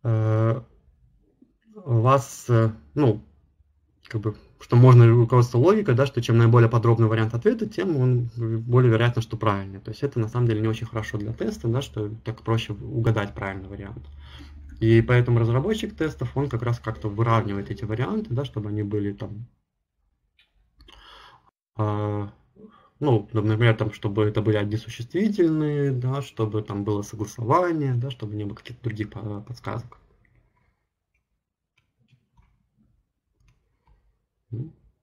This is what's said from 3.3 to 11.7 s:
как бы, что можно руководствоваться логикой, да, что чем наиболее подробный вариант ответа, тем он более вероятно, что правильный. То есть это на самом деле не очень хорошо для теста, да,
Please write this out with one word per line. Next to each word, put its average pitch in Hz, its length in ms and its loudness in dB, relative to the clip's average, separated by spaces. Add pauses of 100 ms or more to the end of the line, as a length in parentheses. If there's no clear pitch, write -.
как 113 140 -6
бы, 104 140 -6 (240)
что - 160 0
можно 120 300 10
руководствоваться 120 520 4
логикой, 196 360 4
да, 139 120 2
что 120 160 -4
чем 117 160 2
наиболее 117 320 6
подробный 117 380 4
вариант 110 260 0
ответа, 220 340 0
тем 175 280 -2
он 123 400 0
более 117 540 2
вероятно, 117 320 2
что 110 140 -10
правильный. 98 440 -4
То - 100 -14
есть - 120 -10
это 139 160 -4
на 107 100 -2
самом 123 180 0
деле 107 140 0
не 110 80 0
очень 113 180 -4
хорошо 110 320 -8
для 107 140 -8
теста, 214 360 -6
да, 127 140 -2